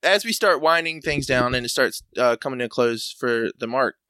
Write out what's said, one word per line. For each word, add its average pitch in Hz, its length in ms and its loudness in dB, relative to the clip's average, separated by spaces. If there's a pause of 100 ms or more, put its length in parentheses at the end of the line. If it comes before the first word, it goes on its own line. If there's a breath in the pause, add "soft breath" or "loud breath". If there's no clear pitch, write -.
As 196 220 2
we 226 80 -4
start 185 280 2
winding 160 400 0
things 143 260 -2
down 127 280 2
and 123 100 -2
it 120 60 -6
starts, 120 320 -2 (160)
uh, 120 180 4
coming 131 220 -6
to 123 80 -4
a - 20 -6
close 117 500 -2
for 117 300 -2 (100)
the 117 80 -8
mark, 123 280 0 (160)